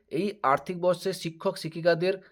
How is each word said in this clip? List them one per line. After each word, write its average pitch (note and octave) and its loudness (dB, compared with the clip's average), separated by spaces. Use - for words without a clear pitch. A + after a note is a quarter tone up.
এই F3 0
আর্থিক C#3 2
বর্ষে F3+ 0
শিক্ষক E3+ -4
শিক্ষিকাদের E3+ 2